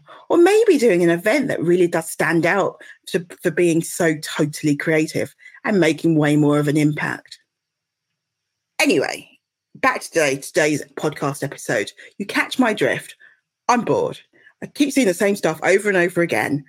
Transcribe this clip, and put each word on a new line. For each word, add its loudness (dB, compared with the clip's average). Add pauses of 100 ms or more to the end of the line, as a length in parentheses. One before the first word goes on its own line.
(300)
or 2
maybe 6
doing 4
an 4
event 0
that -4
really 2
does -4
stand 0
out 0 (260)
to, -4 (140)
for -2
being 2
so -2
totally -2
creative -2 (300)
and 2
making 2
way 2
more 4
of 0
an 0
impact. -2 (1400)
Anyway, 0 (460)
back -2
to -14
today, 0
today's -2 (100)
podcast -4
episode. -6 (260)
You -8
catch -4
my 0
drift. -4 (540)
I'm 2
bored. -2 (420)
I -16
keep -2
seeing 2
the 0
same 0
stuff -4
over 2
and 0
over 0
again. -2